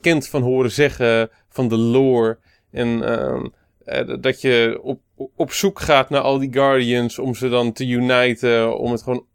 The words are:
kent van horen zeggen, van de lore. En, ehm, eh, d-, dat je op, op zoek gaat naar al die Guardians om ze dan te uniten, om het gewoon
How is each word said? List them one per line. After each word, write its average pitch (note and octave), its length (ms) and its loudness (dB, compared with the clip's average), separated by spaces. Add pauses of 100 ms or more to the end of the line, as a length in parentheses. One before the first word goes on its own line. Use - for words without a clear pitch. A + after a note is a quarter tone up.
kent E3 260 0
van C#3 140 -4
horen B2+ 300 0
zeggen, A#2 580 0 (200)
van C3 180 -2
de A2+ 100 0
lore. A#2 600 2 (340)
En, A#2 320 -2
ehm, B2+ 420 -4 (400)
eh, - 160 -6
d-, B2+ 220 -8
dat C3 180 -2
je A#2 400 2
op, C3 180 -8 (360)
op D#3 160 -4
zoek - 280 -2
gaat C3+ 300 2
naar C#3 120 0
al C3+ 180 0
die C3+ 140 -6
Guardians B2 680 2
om C3 160 -4
ze B2+ 140 -4
dan A#2+ 240 0
te C3+ 140 -6
uniten, B2 880 2
om A#2+ 140 -4
het A#2 120 -4
gewoon B2 320 -4